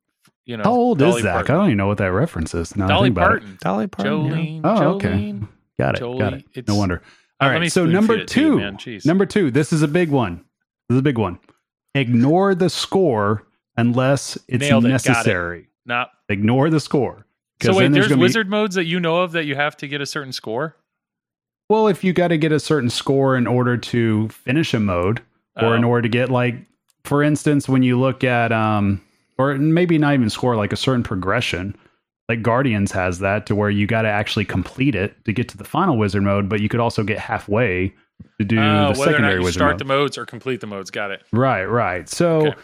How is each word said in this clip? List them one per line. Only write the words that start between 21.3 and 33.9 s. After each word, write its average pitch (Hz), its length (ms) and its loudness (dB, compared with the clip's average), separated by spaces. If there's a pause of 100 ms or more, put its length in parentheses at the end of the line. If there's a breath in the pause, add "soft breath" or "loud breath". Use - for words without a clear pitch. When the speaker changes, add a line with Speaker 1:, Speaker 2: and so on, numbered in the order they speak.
Speaker 2:
Well, 220 200 4
if 185 160 -2
you 185 80 2
gotta 170 240 2
get 151 160 2
a 151 80 2
certain 131 300 0
score 135 460 0
in 120 100 0
order 123 300 2
to 113 520 0
finish 139 460 -4
a 117 60 2
mode, 98 420 0 (340)
or 113 200 2
in 120 80 2
Speaker 1:
Oh. 120 40 2
Speaker 2:
order 120 140 2
to 117 60 0
get, 120 220 0
like, 123 260 0 (480)
for 143 180 0
instance, 147 460 0
when 131 140 4
you 123 160 2
look 127 260 0
at, 120 280 2
um, 107 480 2 (380)
or 139 160 2
maybe 160 440 2
not 143 160 2
even 123 160 2
score, 120 260 0
like, 104 160 0
a 113 40 -4
certain 127 280 0
progression, 98 720 -4 (540 soft breath)
like, 117 140 -2
Guardians 113 500 0
has 90 280 -2
that 98 260 -2
to 110 80 0
where 104 160 0
you 104 160 0
gotta 110 220 0